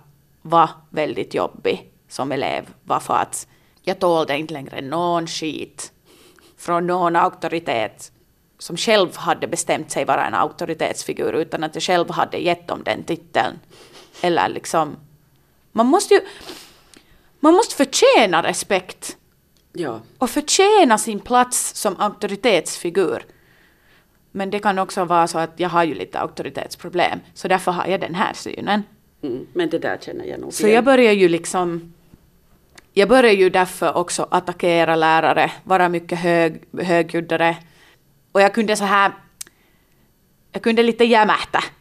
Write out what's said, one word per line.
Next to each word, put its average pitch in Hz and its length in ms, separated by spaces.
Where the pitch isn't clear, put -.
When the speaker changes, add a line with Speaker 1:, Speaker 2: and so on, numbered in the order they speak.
Speaker 1:
var 165 280
väldigt 147 440
jobbig - 580
som 135 240
elev 92 340
var 135 160
för - 140
att - 340
jag 185 180
tålde 160 380
inte 156 160
längre 139 280
någon 165 460
skit 147 640
från 175 300
någon 175 280
auktoritet 165 960
som - 180
själv 202 400
hade 156 300
bestämt 156 440
sig 139 140
vara 143 220
en 107 60
auktoritetsfigur - 1000
utan 165 300
att 156 120
jag 160 80
själv 170 280
hade 160 260
gett 170 300
dem - 180
den - 180
titeln. - 560
Eller 147 280
liksom... - 460
Man 226 140
måste 381 280
ju... 392 60
Man 311 140
måste 453 220
förtjäna 240 580
respekt. - 760
Speaker 2:
Ja. 123 260
Speaker 1:
Och 247 120
förtjäna 339 680
sin 208 220
plats 247 560
som 190 240
auktoritetsfigur. 196 1300
Men 196 180
det 208 100
kan 196 200
också 190 260
vara 170 220
så 170 120
att 165 200
jag 175 100
har 170 140
ju 151 100
lite 92 260
auktoritetsproblem. - 1000
Så - 140
därför 180 240
har 175 160
jag 180 140
den 165 140
här - 180
synen. - 500
Speaker 2:
Mm, 139 300
men 170 160
det 165 100
där 120 220
känner - 240
jag - 140
nog - 140
Speaker 1:
Så - 100
Speaker 2:
igen. 214 120
Speaker 1:
jag 233 100
börjar 254 280
ju 185 160
liksom... 170 640
Jag 196 160
börjar 240 240
ju 185 160
därför 180 480
också 170 340
attackera 170 640
lärare, 160 560
vara 180 260
mycket 170 300
hög-, 170 640
högljuddare. 165 760
Och 196 100
jag 196 120
kunde 214 220
så 202 80
här... 196 280
Jag 196 120
kunde 226 200
lite 233 220
jämähta. 214 580